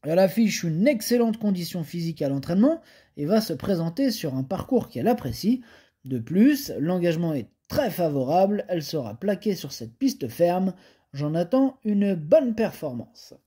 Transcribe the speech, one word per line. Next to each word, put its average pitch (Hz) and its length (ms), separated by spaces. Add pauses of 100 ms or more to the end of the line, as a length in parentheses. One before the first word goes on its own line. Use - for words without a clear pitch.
Elle 160 160
affiche 190 440
une 170 240
excellente 233 520
condition 180 440
physique 165 380
à 139 80
l'entraînement 190 520 (360)
et 143 80
va 214 160
se 220 100
présenter 170 600
sur 139 240
un 131 80
parcours 196 460
qu'elle 127 180
apprécie. 214 540 (440)
De 131 120
plus, 196 640
l'engagement 170 540
est 120 160 (180)
très 269 220
favorable, 170 800
elle 170 140
sera 117 360
plaquée 196 360
sur - 180
cette - 240
piste 233 320
ferme. 180 440 (380)
J'en 147 240
attends 254 480
une 202 320
bonne 220 400
performance. 151 760 (140)